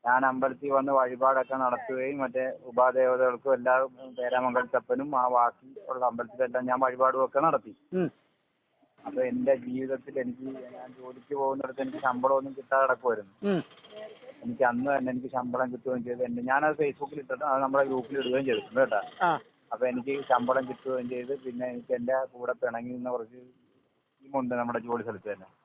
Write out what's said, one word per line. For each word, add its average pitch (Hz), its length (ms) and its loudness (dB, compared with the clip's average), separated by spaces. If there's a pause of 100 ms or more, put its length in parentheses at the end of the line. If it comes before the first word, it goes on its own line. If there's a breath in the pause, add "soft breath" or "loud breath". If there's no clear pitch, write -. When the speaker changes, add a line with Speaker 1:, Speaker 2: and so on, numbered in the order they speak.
Speaker 1:
ഞാൻ 127 220 4
അമ്പലത്തിൽ 131 460 0
വന്ന് 135 200 2
വഴിപാടൊക്കെ 131 640 2
നടത്തുകയും 131 600 -2
മറ്റേ 131 260 -2 (200)
ഉപാദേവതകൾക്കും 127 880 4
എല്ലാ 127 200 4 (440)
പേരാമംഗലത്തപ്പനും 123 1000 0
ആ 127 100 2
ബാക്കി 123 420 2 (180)
ഉള്ള 127 180 -4
അമ്പലത്തിലെല്ലാം 120 600 -2
ഞാൻ 127 140 0
വഴിപാടും 131 440 2
ഒക്കെ 135 160 0
നടത്തി. 143 320 0 (200)
Speaker 2:
ഉം. 180 160 0 (960)
Speaker 1:
അപ്പൊ - 180 -6
എന്റെ 127 340 2
ജീവിതത്തിൽ 131 640 -6
എനിക്ക് 123 280 -6 (280)
ഞാൻ 127 140 -14 (100)
ജോലിക്ക് 127 360 -12
പോകുന്നിടത്ത് 135 480 -2
എനിക്ക് 135 160 -4
ശമ്പളമൊന്നും 135 600 2
കിട്ടാതെ 135 260 4
കിടക്കുമായിരുന്നു. 113 500 0 (140)
Speaker 2:
ഉം. 185 120 4 (840)
Speaker 1:
എനിക്ക് 120 220 -2
അന്ന് 123 260 2
തന്നെ 131 220 0
എനിക്ക് 127 240 -6
ശമ്പളം 123 360 -2
കിട്ടുകയും 123 320 -4
ചെയ്തു. 123 180 -4
എന്റെ, 120 200 -2
ഞാനത് 143 400 2
Facebook-ൽ 143 360 -4
ഇട്ടിട്ട് 131 260 -6
അത് 135 180 2
നമ്മുടെ 135 220 2
ഗ്രൂപ്പിൽ 131 340 -2
ഇടുകയും 131 260 0
ചെയ്തിട്ടുണ്ട് 117 360 0
കേട്ടോ. 110 220 2 (200)
Speaker 2:
ആ. 175 80 4 (420)
Speaker 1:
അപ്പൊ 120 140 -2
എനിക്ക് 127 300 -2 (140)
ശമ്പളം 127 380 4
കിട്ടുകയും 127 400 -6
ചെയ്ത്, 123 240 -6 (120)
പിന്നെ 123 220 -6
എനിക്ക് 123 280 -4
എന്റെ 123 240 0 (140)
കൂടെ 123 200 -4
പിണങ്ങി 120 400 -4
നിന്ന 127 180 -6
കുറച്ച് 123 300 -6 (840)
ടീമുണ്ട് 135 300 -2
നമ്മുടെ 120 240 -2
ജോലി 117 240 -4
സ്ഥലത്ത് 107 300 -8
തന്നെ. 92 140 -12 (180)